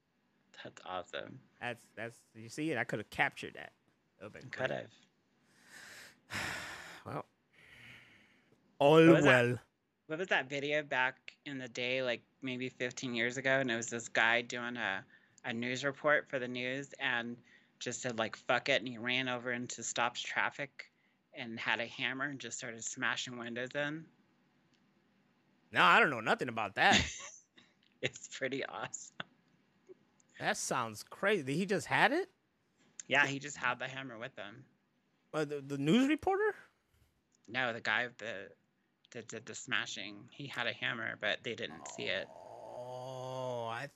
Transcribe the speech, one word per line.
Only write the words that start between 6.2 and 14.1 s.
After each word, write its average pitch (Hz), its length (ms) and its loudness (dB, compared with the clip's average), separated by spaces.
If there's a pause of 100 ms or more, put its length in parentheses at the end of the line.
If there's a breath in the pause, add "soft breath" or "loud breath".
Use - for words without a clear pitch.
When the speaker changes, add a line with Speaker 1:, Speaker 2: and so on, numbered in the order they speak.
Speaker 1:
have. - 100 -6
Speaker 2:
<sighs> - 0 - (680 loud breath)
Well, 123 180 -6 (1500 loud breath)
all 143 160 8
Speaker 1:
What 160 120 12 (100)
was 151 80 6
that? 127 200 10
Speaker 2:
well. 120 140 2 (480)
Speaker 1:
What 156 120 -4
was 190 100 -4
that 156 200 2
video 143 340 0
back 131 520 -2 (120)
in 143 120 -8
the 127 100 -8
day, 127 340 -2
like, 117 200 0 (200)
maybe 127 260 -4
fifteen 123 460 -4
years 120 220 0
ago? 135 240 2
And 131 100 0
it 117 60 2
was 113 120 -4
this 117 200 -6
guy 117 340 4